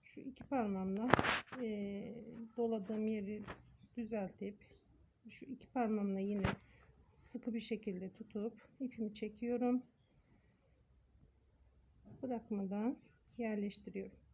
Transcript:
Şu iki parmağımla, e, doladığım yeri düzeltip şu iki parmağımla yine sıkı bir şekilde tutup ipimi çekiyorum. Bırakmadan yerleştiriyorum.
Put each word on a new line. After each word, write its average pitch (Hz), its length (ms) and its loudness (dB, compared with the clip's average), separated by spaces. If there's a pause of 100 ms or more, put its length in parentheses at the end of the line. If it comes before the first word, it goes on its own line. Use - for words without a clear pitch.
(160)
Şu - 60 -10
iki - 220 -10
parmağımla, 202 640 0 (540)
e, 202 520 -2 (440)
doladığım 220 500 2
yeri 208 360 0 (540)
düzeltip 208 580 -2 (760)
şu - 160 -14
iki - 220 -10
parmağımla 208 520 2
yine 196 280 2 (840)
sıkı 233 220 -4
bir 226 80 -2
şekilde 196 520 -4
tutup 226 540 -6 (120)
ipimi 226 340 -4
çekiyorum. 240 720 2 (2500)
Bırakmadan 220 760 0 (400)
yerleştiriyorum. 202 800 -2 (160)